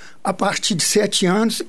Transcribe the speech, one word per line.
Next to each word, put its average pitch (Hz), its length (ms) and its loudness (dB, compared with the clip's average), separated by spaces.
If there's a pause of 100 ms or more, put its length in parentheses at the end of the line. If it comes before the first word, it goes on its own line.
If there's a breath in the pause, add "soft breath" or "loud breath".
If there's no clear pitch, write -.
(220 loud breath)
a 196 100 -2
partir 196 420 0
de 160 100 -2
sete 202 420 2
anos 214 420 2